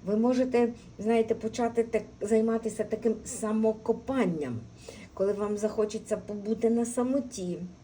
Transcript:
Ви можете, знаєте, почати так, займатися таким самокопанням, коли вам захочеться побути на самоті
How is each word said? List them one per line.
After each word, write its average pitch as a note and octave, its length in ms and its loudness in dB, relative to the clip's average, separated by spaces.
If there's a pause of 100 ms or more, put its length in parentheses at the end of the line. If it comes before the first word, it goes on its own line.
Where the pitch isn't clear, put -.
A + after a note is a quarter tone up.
Ви G3+ 120 0
можете, A#3+ 560 4 (260)
знаєте, A3 360 2
почати A#3 480 0
так, A3 200 0 (180)
займатися A3 600 2
таким A3 320 0 (100)
самокопанням, G#3+ 1300 0 (540)
коли G3 200 2
вам G#3 240 -2
захочеться G#3+ 600 0
побути G#3 520 -2
на A#3 160 2
самоті A#3 720 -2 (240)